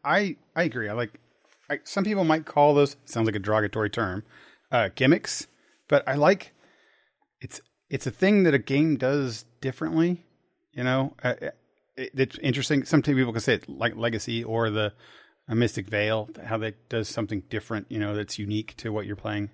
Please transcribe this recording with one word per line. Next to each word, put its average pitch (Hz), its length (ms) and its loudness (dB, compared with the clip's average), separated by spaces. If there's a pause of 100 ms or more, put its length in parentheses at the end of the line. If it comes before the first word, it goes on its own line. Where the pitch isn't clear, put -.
I, 175 320 0 (180)
I 165 80 2
agree. 123 240 -4
I 101 60 -4
like, 117 260 -6 (500)
I, 147 140 -4
some - 200 -2
people 196 200 0
might 160 220 2
call 147 300 6
those, 143 200 4 (100)
sounds 113 200 0
like 107 100 0
a 104 40 -4
derogatory 107 500 0
term, 101 340 -2 (480)
uh, 113 240 2
gimmicks, - 520 2 (400)
but 143 200 2
I 131 80 0
like, 160 380 2 (880)
it's, - 180 -14 (300)
it's 135 160 -6
a 127 60 -4
thing 196 320 4
that 165 100 6
a 135 60 4
game 143 380 2
does 127 480 -2 (160)
differently, 160 640 0 (480)
you 123 100 -6
know? 131 400 0
Uh, 123 120 0 (600)
it, 131 180 -8
it's 131 240 0
interesting. 135 460 0
Some 147 160 4
people 131 320 2
can 110 80 -4
say 117 140 2
it, - 140 -6
like 107 260 -4
Legacy 117 480 -4
or 113 260 0
the, 107 240 -2 (540)
uh, 123 80 -4
Mystic 113 320 0
Vale, 107 420 -2 (160)
how 110 140 -4
that 110 300 -8
does 113 200 -4
something 104 400 -4
different, 107 400 -6
you 110 100 -6
know, 104 160 -2
that's 104 240 -6
unique 107 380 -6
to 113 140 -8
what 104 140 -6
you're 101 100 -8
playing. 104 380 -6